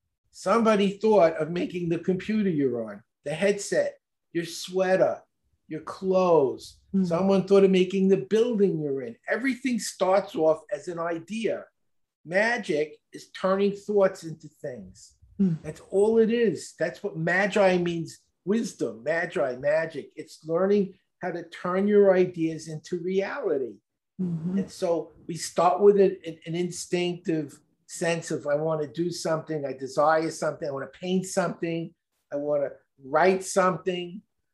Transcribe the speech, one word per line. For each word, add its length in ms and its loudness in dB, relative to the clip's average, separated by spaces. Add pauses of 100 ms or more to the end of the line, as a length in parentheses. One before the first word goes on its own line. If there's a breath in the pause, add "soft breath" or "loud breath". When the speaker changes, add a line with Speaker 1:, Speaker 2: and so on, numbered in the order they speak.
(320)
Speaker 1:
Somebody 680 2
thought 380 4
of 140 -4
making 380 -4
the 120 -2
computer 500 0
you're 400 -2
on, 120 -16 (220)
the 80 -6
headset, 640 0 (380)
your 120 -4
sweater, 760 0 (460)
your 120 -10
clothes. 1000 0 (160)
Speaker 2:
Mm. 120 2
Speaker 1:
Someone 400 2
thought 180 6
of 60 6
making 380 2
the 100 4
building 640 2
you're 220 -4
in. 140 -12 (120)
Everything 500 -2
starts 580 0
off 240 2 (100)
as 180 -8
an 100 -8
idea. 680 -6 (600)
Magic 720 -2 (140)
is 180 -20
turning 420 0
thoughts 520 0
into 240 -14 (120)
things. 540 -14 (260)
Speaker 2:
Mm. 220 2
Speaker 1:
That's 180 -12 (100)
all 280 4
it 120 6
is. 480 0
That's 240 -6
what 140 -6
magi 640 2
means, 400 -4 (260)
wisdom, 600 -4
magi, 520 -2
magic. 600 -2
It's 280 -16
learning 500 2 (280 loud breath)
how 100 -6
to 120 -8
turn 440 -2
your 260 8
ideas 540 0
into 300 -8
reality. 760 -2 (460)
Speaker 2:
Mm-hmm. 380 -4
Speaker 1:
And 120 -4
so 420 -4 (140)
we 80 -8
start 460 0
with 200 6
an, 160 4 (100)
an, 200 -10
an 80 -6
instinctive 1040 -4 (280)
sense 440 -4
of, 160 -6
"I 80 0
wanna 320 -2
do 240 -4
something, 540 -4
I 80 -6
desire 580 0
something, 380 -6
I 40 -6
wanna 140 -8
paint 400 -4
something, 680 -4 (400)
I 40 -4
wanna 340 -2 (340)
write 400 2
something, 800 -2 (320)